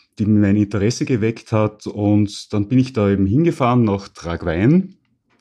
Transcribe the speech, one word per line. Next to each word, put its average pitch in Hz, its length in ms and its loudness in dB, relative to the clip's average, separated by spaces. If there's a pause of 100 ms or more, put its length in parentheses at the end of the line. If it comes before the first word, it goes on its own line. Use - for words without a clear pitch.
(180)
die 104 80 -2
mein 104 300 2
Interesse 104 500 -2
geweckt 113 440 -2
hat. 107 360 -2
Und 104 640 -2
dann 104 160 -2
bin 123 100 2
ich 127 140 0
da 104 160 0
eben 98 160 0
hingefahren 127 600 2
nach 98 240 -2
Tragwein, 87 880 0 (440)